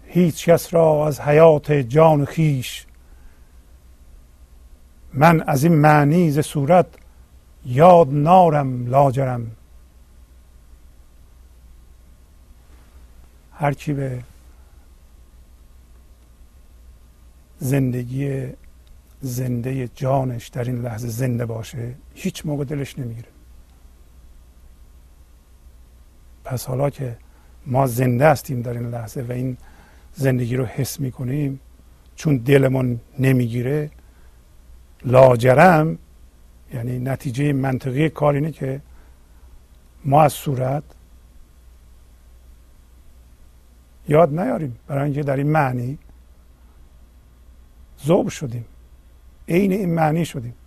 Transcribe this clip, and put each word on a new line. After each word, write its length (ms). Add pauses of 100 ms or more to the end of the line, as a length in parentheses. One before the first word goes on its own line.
(180)
هیچ 300
کس 260
را 320
از 140
حیات 520
جان 520
خویش، 640 (2250)
من 340
از 180
این 100
معنی 560
ز 100
صورت 460 (760)
یاد 460
نارم 760
لاجرم. 640 (4000)
هر 200
کی 200
به 300 (3250)
زندگی 880 (720)
زنده 760
جانش 540
در 160
این 180
لحظه 260
زنده 380
باشه، 480 (200)
هیچ 320
موقع 180
دلش 340
نمیگیره. 300 (3250)
پس 220
حالا 240
که 260 (500)
ما 200
زنده 440
هستیم 320
در 100
این 180
لحظه 320
و 100
این 240 (580)
زندگی 420
رو 80
حس 360
می‌کنیم، 600 (560)
چون 200
دلمون 640 (180)
نمیگیره، 720 (1120)
لاجرم، 920 (760)
یعنی 240
نتیجه 540
منطقی 560
کار 260
اینه 180
که 280 (1200)
ما 180
از 100
صورت 500 (3250)
یاد 320
نیاریم، 460
برای 180
اینکه 180
در 140
این 140
معنی 480 (2000)
ذوب 240
شدیم، 360 (840)
عین 240
این 220
معنی 300
شدیم. 300 (120)